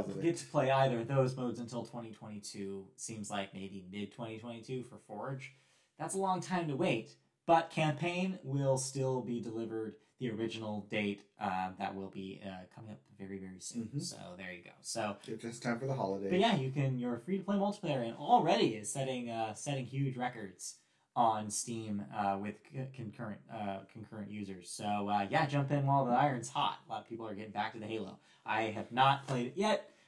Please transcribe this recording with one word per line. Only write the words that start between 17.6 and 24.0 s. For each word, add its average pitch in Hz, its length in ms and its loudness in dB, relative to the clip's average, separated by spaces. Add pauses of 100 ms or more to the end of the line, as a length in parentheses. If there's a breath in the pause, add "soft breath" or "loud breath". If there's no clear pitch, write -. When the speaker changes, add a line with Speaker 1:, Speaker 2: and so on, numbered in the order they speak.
Speaker 1:
and 117 100 -4
already 190 580 8
is 107 160 -6
setting, 131 380 -2
uh, 113 240 -2
setting 135 320 -2
huge 131 320 0
records 117 600 -6 (380)
on 110 340 4
Steam, 107 540 -2 (100)
uh, 98 280 2
with 104 140 -4 (180)
c-, 135 200 -4
concurrent, 107 460 -8 (140)
uh, 98 260 -4 (140)
concurrent 107 380 -10